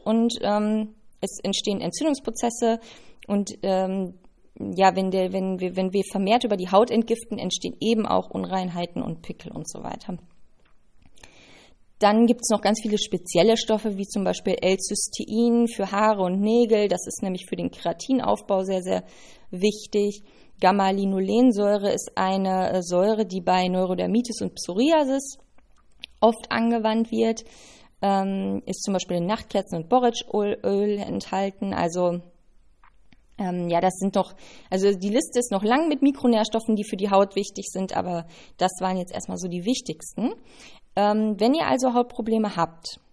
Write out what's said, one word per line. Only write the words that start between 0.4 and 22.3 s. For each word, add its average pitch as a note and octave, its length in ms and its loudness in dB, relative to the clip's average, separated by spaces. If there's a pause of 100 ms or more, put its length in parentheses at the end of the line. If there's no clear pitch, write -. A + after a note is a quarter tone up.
ähm, G#3+ 540 0 (260)
es - 200 -6
entstehen G3 380 -2
Entzündungsprozesse A#3 1000 -2 (480)
und, G3+ 360 -2
ähm, F#3+ 520 0 (440)
ja, F#3+ 360 4
wenn F#3+ 140 0
der, F#3 220 0
wenn F#3+ 280 -2
wir, F3+ 180 -4
wenn F#3 160 0
wir G3 180 2
vermehrt G3+ 320 2
über G#3 140 0
die F3+ 120 -6
Haut G3 220 6
entgiften, A3+ 480 -2
entstehen - 400 -6
eben A3 260 2
auch - 240 0
Unreinheiten F3+ 720 -4
und E3 200 -8
Pickel - 300 -14
und - 160 -12
so - 160 -12
weiter. - 340 -10 (1800)
Dann G#3+ 260 6
gibt's A#3+ 240 2
noch G#3 120 2
ganz A3 200 2
viele G#3+ 160 0
spezielle G3 580 2
Stoffe, G#3+ 420 -2
wie G3 80 -6
zum G3 200 -4
Beispiel F3+ 360 -2
L-Cystein A3+ 1080 0
für G3 240 -6
Haare G#3 320 2
und F#3 180 0
Nägel. G#3+ 480 4
Das - 180 -2
ist - 160 -8
nämlich F#3 240 -4
für - 80 -8
den F3 160 -4
Keratinaufbau G3+ 920 -2
sehr, F#3+ 200 -2
sehr F#3 200 -2 (480)
wichtig. G3+ 720 -2 (380)
Gamma-Linolensäure G3 1300 4
ist - 240 -4
eine, F#3+ 580 0